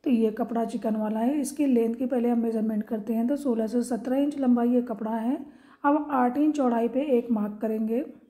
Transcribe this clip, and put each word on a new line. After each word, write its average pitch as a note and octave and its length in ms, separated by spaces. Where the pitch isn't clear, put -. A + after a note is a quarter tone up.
तो D#4+ 60
ये A3 220
कपड़ा A3+ 340
चिकन A3 300
वाला G#3+ 240
है, C4+ 220
इसकी C#4+ 240
लेंथ A#3 300
की B3+ 100
पहले A#3+ 240
हम A#3 100
measurement A3 440
करते A3 300
हैं। A#3 140
तो C#4+ 100
सोलह A#3 300
से A#3+ 160
सत्रह B3+ 340
इंच C#4+ 200
लंबा B3 280
ये B3 160
कपड़ा A3 300
है। A#3 260
अब D4 280
आठ B3 260
इंच D4+ 200
चौड़ाई A#3 300
पे B3+ 180
एक A#3 140
mark G#3 300
करेंगे A3 420